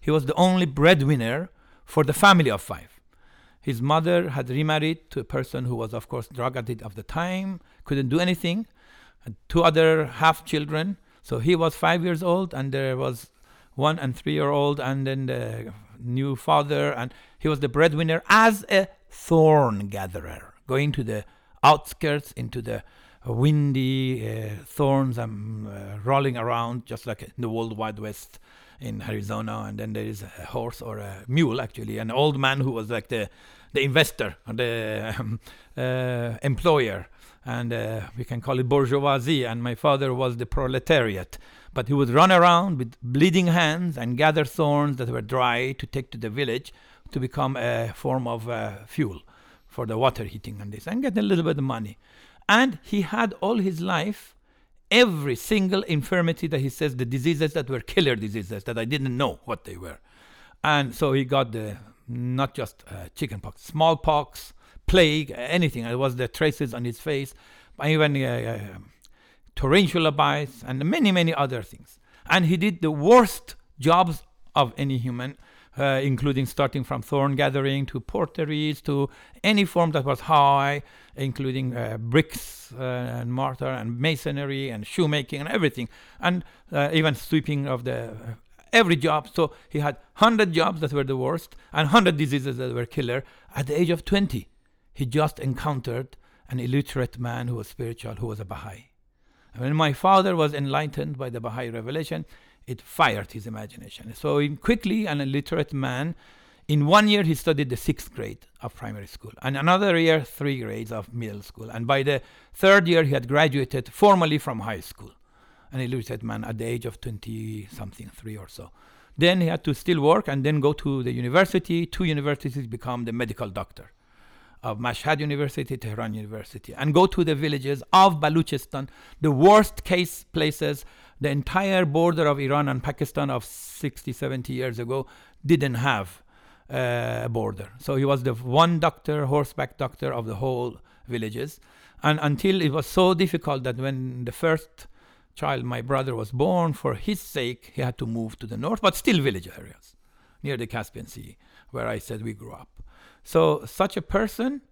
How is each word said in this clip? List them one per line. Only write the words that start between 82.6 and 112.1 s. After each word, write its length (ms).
uh, 420
and 140
mortar 340
and 320
masonry 720
and 160
shoemaking 540
and 100
everything, 400
and, 240
uh, 220
even 220
sweeping 520
of 160
the, 260
uh, 240
every 240
job. 380
So 180
he 100
had 180
hundred 380
jobs 280
that 120
were 100
the 140
worst 380
and 180
hundred 280
diseases 400
that 160
were 120
killer. 380
At 120
the 120
age 120
of 140
twenty, 420
he 120
just 340
encountered 800
an 100
illiterate 600
man 280
who 80
was 120
spiritual, 480
who 120
was 120
a 60
Baha'i. 440
And 80
when 140
my 180
father 420
was 180
enlightened 640
by 120
the 100
Baha'i 300
revelation, 560
it 160
fired 520
his 120
imagination. 720
So 240
in 180
quickly, 480
an 160
illiterate 520
man, 420
in 180
one 220
year, 160
he 120
studied 340
the 80
sixth 380
grade 300
of 120
primary 320
school, 360
and 160
another 420
year, 220
three 400
grades 300
of 220
middle 280
school. 280
And 160
by 180
the 180